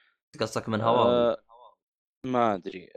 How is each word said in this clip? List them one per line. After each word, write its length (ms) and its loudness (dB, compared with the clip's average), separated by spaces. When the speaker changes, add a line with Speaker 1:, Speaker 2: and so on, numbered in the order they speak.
Speaker 1:
قصدك 300 -6
من 120 -2
Speaker 2:
آه، 80 0
Speaker 1:
هواوي؟ 480 4
Speaker 2:
ما 300 0
أدري. 420 -12